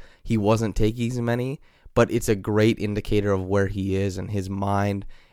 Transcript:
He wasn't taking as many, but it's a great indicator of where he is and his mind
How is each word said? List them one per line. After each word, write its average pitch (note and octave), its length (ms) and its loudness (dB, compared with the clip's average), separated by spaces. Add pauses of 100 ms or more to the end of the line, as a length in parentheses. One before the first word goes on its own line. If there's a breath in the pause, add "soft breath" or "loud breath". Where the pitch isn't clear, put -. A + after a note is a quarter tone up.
(220 soft breath)
He A2+ 160 0
wasn't G#2+ 360 2
taking A#2 380 0
as B2 80 -4
many, B2 400 -4 (340 soft breath)
but A#2+ 160 4
it's A#2 200 0
a A2 40 4
great G#2+ 440 2
indicator G#2 520 -2
of F#2+ 140 0
where G2 240 2
he G2 260 -2
is F#2+ 240 -2
and F#2+ 120 -8
his G2 180 -4
mind G2+ 560 -2 (280 soft breath)